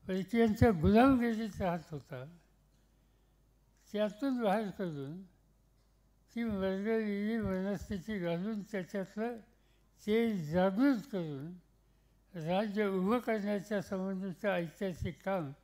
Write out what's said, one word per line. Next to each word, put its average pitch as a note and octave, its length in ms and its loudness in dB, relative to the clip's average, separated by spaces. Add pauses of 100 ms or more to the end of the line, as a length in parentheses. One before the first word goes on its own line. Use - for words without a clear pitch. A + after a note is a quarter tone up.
परकीयांच्या A3 600 4
गुलामगिरीत A3 880 4
राहत F3 300 -2
होता, C3+ 340 -12 (1700)
त्यातून A#3 500 0
बाहेर G#3 280 2
करून D#3+ 520 -6 (1120)
ती A#3 80 -4
वर्दळलेली G#3 1000 0
मनस्थिती G3 800 -4
घालून F3+ 440 -2
त्याच्यातलं G#3 760 -6 (680)
ते G#3+ 400 2
जागृत F#3+ 540 4 (120)
करून D#3+ 400 -6 (840)
राज्य F#3+ 520 -2
उभं G3 320 0
करण्याच्या G#3 640 -2
संबंधीचं F#3+ 680 -4
ऐतिहासिक F3 760 -4
काम F3+ 260 -2 (140)